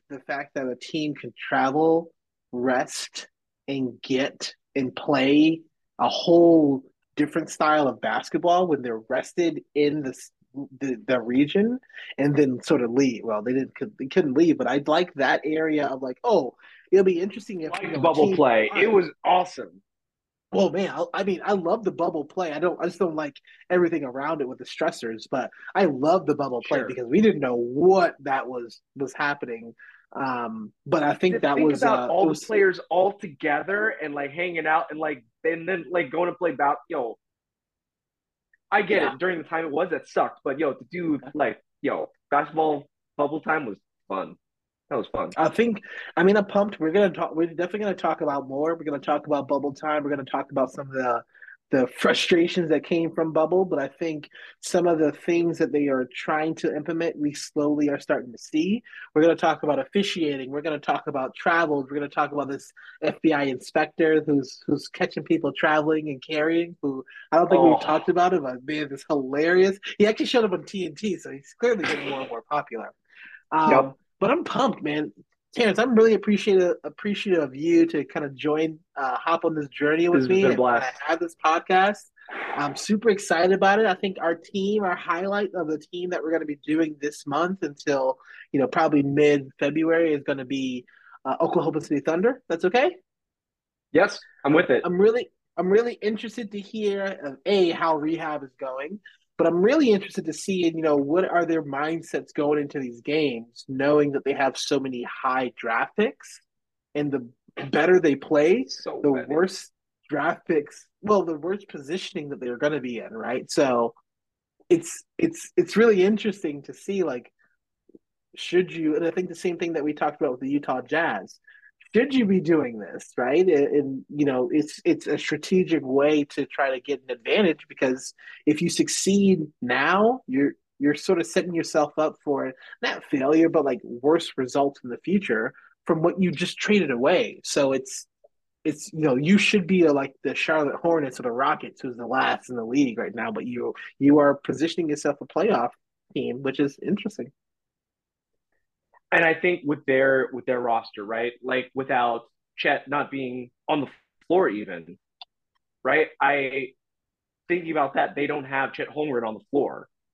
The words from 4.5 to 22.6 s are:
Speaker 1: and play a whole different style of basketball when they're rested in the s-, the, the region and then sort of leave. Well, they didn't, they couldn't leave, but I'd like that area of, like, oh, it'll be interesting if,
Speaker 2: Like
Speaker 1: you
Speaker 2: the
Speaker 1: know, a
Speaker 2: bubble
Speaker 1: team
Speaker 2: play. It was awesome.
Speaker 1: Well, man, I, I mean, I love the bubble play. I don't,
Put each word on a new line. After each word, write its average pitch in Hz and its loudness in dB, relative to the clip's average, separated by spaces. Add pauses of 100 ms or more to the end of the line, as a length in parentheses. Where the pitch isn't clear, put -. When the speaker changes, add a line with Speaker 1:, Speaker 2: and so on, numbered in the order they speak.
Speaker 1:
and 127 -4
play 151 2 (360)
a 120 2
whole 165 6 (320)
different 151 -2
style 151 2
of 113 -6
basketball 170 0
when 143 0
they're 113 -6
rested 156 -2 (140)
in 147 2
the 131 -6
s-, - -18 (500)
the, 131 -4 (100)
the 127 0
region 147 2 (380)
and 143 0
then 131 2
sort 139 2
of 117 -2
leave. 123 2
Well, 107 -2
they 123 -2
didn't, 131 -4 (260)
they 135 -8
couldn't 147 0
leave, 160 4
but 120 -2
I'd 143 -2
like 175 2
that 139 0
area 156 0
of, 131 -6
like, 127 -8
oh, 180 2 (360)
it'll 190 8
be 180 4
interesting 202 -8
if, 156 -8
Speaker 2:
Like 196 -8
Speaker 1:
you - -8
Speaker 2:
the 160 -6
Speaker 1:
know, 139 -4
a - 0
Speaker 2:
bubble 151 6
Speaker 1:
team 185 2
Speaker 2:
play. 113 4
It 214 2
was 180 4 (140)
awesome. 156 0 (680)
Speaker 1:
Well, 185 2
man, 180 -2
I, 165 -4 (100)
I 196 -2
mean, 185 -2
I 196 0
love 196 0
the 170 0
bubble 165 -4
play. 170 -6
I 147 -6
don't, 170 -2